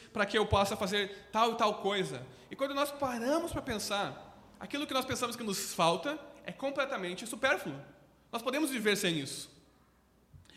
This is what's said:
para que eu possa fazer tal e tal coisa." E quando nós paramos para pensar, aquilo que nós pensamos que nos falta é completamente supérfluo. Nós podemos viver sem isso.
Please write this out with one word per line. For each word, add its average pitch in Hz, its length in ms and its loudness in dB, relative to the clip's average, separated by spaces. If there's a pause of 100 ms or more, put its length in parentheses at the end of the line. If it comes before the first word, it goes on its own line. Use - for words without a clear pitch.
(140)
para 202 140 2
que 226 100 2
eu 208 80 6
possa 202 320 4
fazer 196 540 -2
tal 226 220 4
e - 20 -4
tal 214 200 4
coisa." 170 480 0 (280)
E - 40 -12
quando 277 200 -2
nós 294 160 2
paramos 285 600 0
para 302 120 -4
pensar, 202 680 -4 (340)
aquilo 285 240 -4
que 285 60 -2
nós 254 100 2
pensamos 240 320 -2
que 233 80 -8
nos 196 300 -4
falta 180 440 4 (280)
é 180 80 -6
completamente 254 760 -4
supérfluo. 269 480 0 (560)
Nós 226 100 -4
podemos 262 280 0
viver 214 260 2
sem 170 240 2
isso. - 320 -8 (1040)